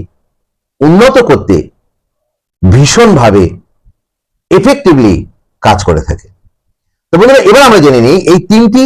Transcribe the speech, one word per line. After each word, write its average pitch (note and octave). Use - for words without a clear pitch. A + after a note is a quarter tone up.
উন্নত F#3
করতে G2+
ভীষণভাবে A#2+
ইফেক্টিভলি E3+
কাজ G2+
করে D#2+
থাকে। -
তো -
বন্ধুরা, B3+
এবার B3+
আমরা A3+
জেনে C3
নিই C3+
এই F3+
তিনটি A3+